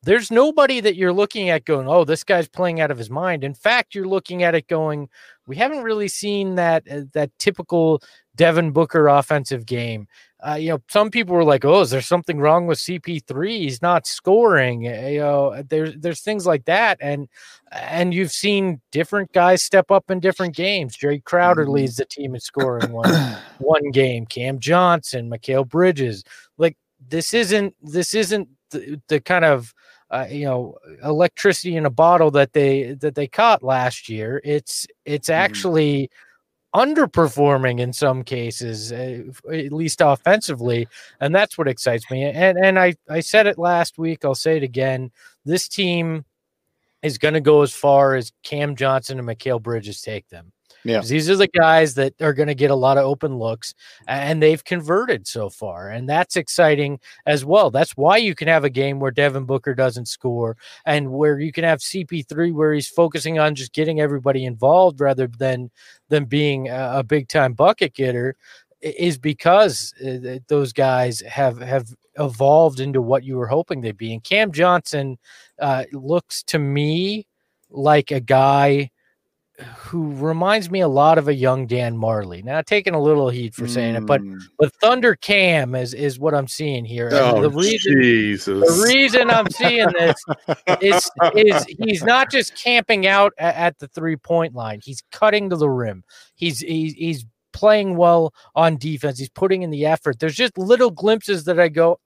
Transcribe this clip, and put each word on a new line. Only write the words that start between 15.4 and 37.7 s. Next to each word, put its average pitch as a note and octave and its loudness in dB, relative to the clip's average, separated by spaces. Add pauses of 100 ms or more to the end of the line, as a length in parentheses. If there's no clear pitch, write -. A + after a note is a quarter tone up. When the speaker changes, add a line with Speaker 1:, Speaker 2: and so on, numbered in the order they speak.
Speaker 1:
there's, D#3 -4
there's D#3 -8
things G#3 -6
like D#3 0
that. G3+ 2
And, C#3+ -6 (420)
and F3 -4
you've F3 -2
seen G3 -2 (100)
different F#3 -4
guys F3+ 4
step - 2
up F#3+ 2
in F#3 -2
different F3+ -2
games. F3+ -4
Jay C#3+ -2
Crowder F3 2
Speaker 2:
Mm-hmm. C#3 -2
Speaker 1:
leads C3 0
the C3+ -4
team C3+ -10
in A#2+ -10
scoring A#2+ -2
one, A#2+ 0 (100)
Speaker 2:
<clears throat> - -20
Speaker 1:
one D3 2
game. B2 0
Cam B2+ -8
Johnson, D#3 0
Mikal C3 -2
Bridges. C#3 0 (340)
Like, D#3+ 0 (320)
this E3 -4
isn't, G#3 0
this D#3+ -4
isn't G3+ -2 (240)
the, D3 -10
the D3 0
kind F3 0
of, C3 2 (380)
uh, B2 -6
you D3 -8
know, B2 -4 (260)
electricity F3 0
in D#3 -2
a C#3 2
bottle D#3+ 6
that C#3 2
they, C3+ 0
that C#3 -6
they D3 -4
caught A3 2
last B2+ -2
year. A2+ -6
It's, D3 -6 (200)
it's D3 -6
Speaker 2:
Mm-hmm. D#3+ 0
Speaker 1:
actually D#3+ 0 (640)
underperforming D3 2